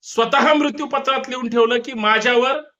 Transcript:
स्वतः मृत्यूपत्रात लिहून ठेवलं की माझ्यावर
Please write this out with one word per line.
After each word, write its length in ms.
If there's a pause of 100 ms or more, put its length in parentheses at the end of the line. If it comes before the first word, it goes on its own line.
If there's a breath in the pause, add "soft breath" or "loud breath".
स्वतः 500
मृत्यूपत्रात 760
लिहून 200
ठेवलं 300
की 140
माझ्यावर 680 (180)